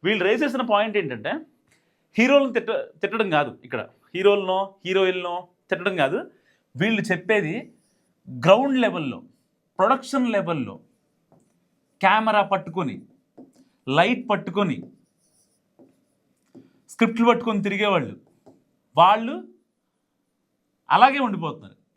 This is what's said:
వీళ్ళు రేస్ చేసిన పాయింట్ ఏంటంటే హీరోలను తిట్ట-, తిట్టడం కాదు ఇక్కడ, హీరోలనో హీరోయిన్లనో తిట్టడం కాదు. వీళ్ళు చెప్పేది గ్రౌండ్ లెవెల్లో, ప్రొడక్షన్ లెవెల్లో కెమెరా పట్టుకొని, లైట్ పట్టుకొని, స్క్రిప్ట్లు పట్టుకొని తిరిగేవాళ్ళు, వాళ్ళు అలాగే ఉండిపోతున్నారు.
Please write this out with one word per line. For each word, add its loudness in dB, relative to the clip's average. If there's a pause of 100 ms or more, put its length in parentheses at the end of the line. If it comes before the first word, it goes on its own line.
వీళ్ళు 0
రేస్ 2
చేసిన -2
పాయింట్ 0
ఏంటంటే -6 (840)
హీరోలను 2
తిట్ట-, -6
తిట్టడం -4
కాదు -2
ఇక్కడ, -10 (280)
హీరోలనో 0 (100)
హీరోయిన్లనో -2 (220)
తిట్టడం -4
కాదు. -2 (440)
వీళ్ళు 0
చెప్పేది -2 (560)
గ్రౌండ్ 4
లెవెల్లో, -2 (540)
ప్రొడక్షన్ 0
లెవెల్లో -4 (1200)
కెమెరా 4
పట్టుకొని, -4 (880)
లైట్ 0
పట్టుకొని, -4 (2000)
స్క్రిప్ట్లు 0
పట్టుకొని 0
తిరిగేవాళ్ళు, -2 (800)
వాళ్ళు 4 (1500)
అలాగే 6
ఉండిపోతున్నారు. -6 (220)